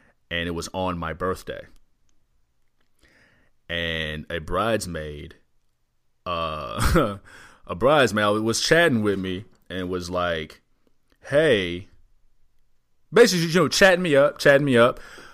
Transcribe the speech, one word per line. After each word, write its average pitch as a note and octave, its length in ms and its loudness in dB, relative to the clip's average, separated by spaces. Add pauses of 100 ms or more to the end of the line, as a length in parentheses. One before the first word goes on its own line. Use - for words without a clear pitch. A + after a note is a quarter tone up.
(320)
and E2+ 160 -4
it F2 40 -4
was E2+ 220 -8
on F#2 240 -4
my E2 140 -6
birthday. E2+ 540 -8 (2000)
And D#2+ 600 -6
a E2+ 100 -6
bridesmaid, E2 960 -6 (880)
uh, E2 920 -2 (260)
<laughs> - 240 -20
a G2 80 -8
bridesmaid G#2+ 680 2
was A2+ 180 -2
chatting D#3 420 2
with G2 160 0
me F#2 240 -8 (260)
and F2+ 200 -8
was F2+ 200 -6
like, F2 520 -4 (680)
"Hey," G2+ 580 0 (1200)
basically, F3+ 360 4
you E3+ 140 2
know, D3 60 2
chatting F#3 360 4
me D#3 120 2
up, C#3+ 220 4
chatting C#3+ 280 4
me C3 120 2
up. A#2 220 4 (340)